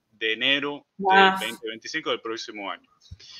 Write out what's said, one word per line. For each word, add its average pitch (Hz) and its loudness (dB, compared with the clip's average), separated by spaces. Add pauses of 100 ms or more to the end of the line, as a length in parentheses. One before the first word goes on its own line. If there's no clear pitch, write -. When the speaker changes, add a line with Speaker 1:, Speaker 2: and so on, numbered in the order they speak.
Speaker 1:
de 110 -4
enero 139 -2 (100)
del 190 6
Speaker 2:
Wow. 190 -2
Speaker 1:
veinte 113 -8
veinticinco 151 -8
del 117 0
próximo 107 -8
año. - -12 (500)